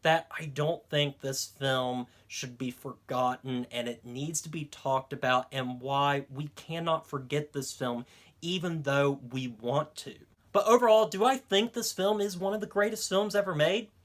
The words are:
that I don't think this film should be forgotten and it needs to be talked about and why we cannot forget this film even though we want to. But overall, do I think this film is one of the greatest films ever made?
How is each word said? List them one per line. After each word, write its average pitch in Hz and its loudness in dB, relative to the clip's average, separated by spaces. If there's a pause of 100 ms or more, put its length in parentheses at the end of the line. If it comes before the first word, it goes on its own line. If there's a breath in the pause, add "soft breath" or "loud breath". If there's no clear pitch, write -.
that 160 2 (100)
I 160 -8
don't 147 -2
think 147 0
this 135 -4
film 127 -2 (200 soft breath)
should 123 -10
be 127 -4
forgotten 127 -4
and 120 -4
it 120 -10
needs 135 -6
to 165 -12
be 156 -6
talked 135 -2
about 127 0
and 127 -6
why 139 0
we 147 -8
cannot 165 -4
forget 139 -4
this 135 -6
film 120 -4 (360 soft breath)
even 170 -2
though 139 2 (100)
we 127 -4
want 127 -2
to. - -14 (380)
But 285 4
overall, 220 8
do 190 -2
I 262 4
think 220 2
this 226 -4
film 208 2
is 196 -2
one 196 -2
of 214 -4
the 208 -6
greatest 214 0
films 202 2
ever 190 2
made? 180 2 (180)